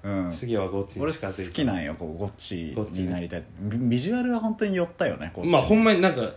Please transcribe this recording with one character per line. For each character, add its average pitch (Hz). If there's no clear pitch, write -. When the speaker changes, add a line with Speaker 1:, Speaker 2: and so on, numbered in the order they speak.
Speaker 1:
う 101
ん。 92
Speaker 2:
次 113
は 95
ゴ 98
ッ 98
チ -
に 151
近 104
づ 92
い -
て。 98
Speaker 1:
俺 90
好 85
き 151
な 113
ん 82
よ、 73
こ 80
う、 82
ゴ 101
ッ 101
チ 85
に 92
な 90
り 85
た 87
い。 -
Speaker 2:
ゴ 95
ッ -
チ 113
ね。 123
Speaker 1:
ビ-、 120
ビ 123
ジ 170
ュ 247
ア 247
ル 247
は 233
本 220
当 214
に 196
寄 175
っ 175
た 170
よ 92
ね、 -
ゴ -
ッ -
チ -
に。 175
Speaker 2:
ま 147
あ、 -
ほ 202
ん 226
ま 220
に 175
な 190
ん 160
か 123